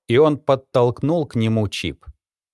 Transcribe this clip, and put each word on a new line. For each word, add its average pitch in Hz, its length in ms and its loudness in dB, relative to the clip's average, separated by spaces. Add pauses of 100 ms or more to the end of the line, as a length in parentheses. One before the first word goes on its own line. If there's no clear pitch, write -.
и 117 120 2
он 147 200 2
подтолкнул 135 880 -2
к - 80 -20
нему 110 340 0
чип. - 360 -10 (500)